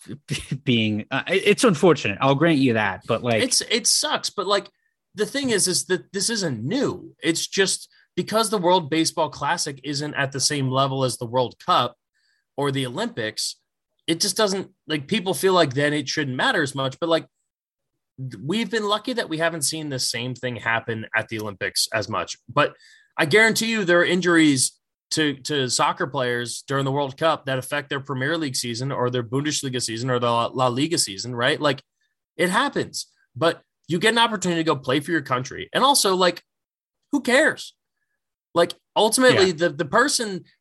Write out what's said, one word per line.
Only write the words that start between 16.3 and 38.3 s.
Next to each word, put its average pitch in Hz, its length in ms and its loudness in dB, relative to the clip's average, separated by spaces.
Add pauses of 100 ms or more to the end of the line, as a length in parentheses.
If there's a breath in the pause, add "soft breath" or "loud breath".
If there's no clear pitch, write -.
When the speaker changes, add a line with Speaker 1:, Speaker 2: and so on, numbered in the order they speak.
Speaker 2:
matter 175 260 0
as 135 140 -2
much. 135 240 -4
But, 170 100 -2
like, 160 180 0 (920)
th-, 120 240 -10
we've 196 260 -2
been 214 180 -2
lucky 214 260 -2
that 220 160 -4
we 160 80 -4
haven't 160 260 0
seen 156 260 -4
the 131 100 -4
same 123 360 -4
thing 123 220 -6
happen 113 480 -2 (100)
at 110 140 -2
the 110 100 -6
Olympics 101 540 -4
as 107 160 -2
much. 90 280 -6 (120)
But 139 240 0 (440 soft breath)
I 165 80 2
guarantee 220 460 4
you 220 140 0
there 175 160 6
are 160 40 4
injuries 165 680 4 (380)
to, 147 320 0
to 135 260 -2
soccer 156 380 0
players 123 600 -4
during 139 160 0
the 135 80 -2
World 135 240 -2
Cup 160 300 0
that 131 120 -2
affect 139 320 -6
their 139 120 -6
Premier 135 360 -4
League 151 200 -4
season 123 340 -4
or 123 180 -2
their 123 140 -2
Bundesliga 131 580 -4
season 117 280 -4
or 123 100 2
the 120 100 0
La, 117 180 2
La 131 200 0
Liga 147 300 -2
season, 104 360 -4
right? 123 280 0
Like, 139 200 0 (540)
it 180 140 0
happens, 208 580 -2 (260)
but 160 280 0 (260)
you 165 120 -2
get 220 140 2
an 240 40 0
opportunity 185 440 0
to 160 40 -2
go 160 100 2
play 135 240 -2
for 143 120 -6
your 160 100 0
country. 131 500 -4
And 208 120 0
also, 262 320 4
like, 180 260 2 (720)
who 285 100 0
cares? 254 540 2 (800)